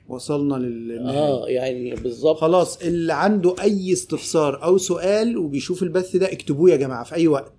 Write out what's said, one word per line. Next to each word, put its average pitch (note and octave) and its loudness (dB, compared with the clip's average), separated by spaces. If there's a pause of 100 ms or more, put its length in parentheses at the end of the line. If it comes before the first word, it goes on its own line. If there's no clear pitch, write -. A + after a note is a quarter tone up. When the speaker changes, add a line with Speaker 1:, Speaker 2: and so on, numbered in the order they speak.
Speaker 1:
وصلنا C#3+ -2
لل-، A#2 -6
Speaker 2:
آه، C#3 0
يعني B2+ -4
بالظبط. A#2+ 0
Speaker 1:
خلاص، E3+ 2
اللي E3+ -2
عنده F3+ 2
أي F#3+ 0
استفسار D3+ -2
أو F3+ 4
سؤال G3 0
وبيشوف D#3+ -4
البث F3+ -2
ده، F#3 2
اكتبوه D#3+ 4
يا D#3+ 6
جماعة C3 -2
في - -12
أي E3+ 4
وقت، C#3+ 0